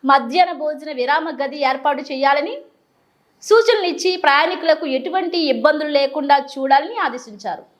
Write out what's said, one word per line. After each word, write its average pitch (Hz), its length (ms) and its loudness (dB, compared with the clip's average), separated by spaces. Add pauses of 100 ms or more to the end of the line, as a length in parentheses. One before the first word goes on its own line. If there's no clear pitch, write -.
(120)
మధ్యాహ్న 277 500 4
భోజన 302 280 -6 (100)
విరామ 302 400 0
గది 277 200 -4 (120)
ఏర్పాటు 277 380 -2
చేయాలని 285 440 0 (960)
సూచనలు 440 460 4
ఇచ్చి - 180 -2 (140)
ప్రయాణికులకు 320 600 2 (120)
ఎటువంటి 349 420 -2 (140)
ఇబ్బందులు 302 440 -2
లేకుండా 277 400 0 (160)
చూడాలని 277 440 0 (100)
ఆదేశించారు. 214 580 -10 (140)